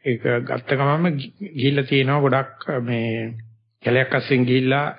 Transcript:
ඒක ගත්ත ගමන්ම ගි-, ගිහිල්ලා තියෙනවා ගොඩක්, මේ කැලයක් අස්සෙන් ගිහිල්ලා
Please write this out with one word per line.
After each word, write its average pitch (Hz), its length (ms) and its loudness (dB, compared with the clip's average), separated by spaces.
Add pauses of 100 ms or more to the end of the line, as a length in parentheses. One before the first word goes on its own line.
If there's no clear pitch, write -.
ඒක 120 220 -4 (180)
ගත්ත - 320 -6
ගමන්ම 143 400 2
ගි-, 135 200 -6 (160)
ගිහිල්ලා 139 360 0
තියෙනවා 135 380 2
ගොඩක්, 135 440 0 (120)
මේ 113 540 -4 (500)
කැලයක් 127 320 2
අස්සෙන් 127 300 2
ගිහිල්ලා 131 400 2 (140)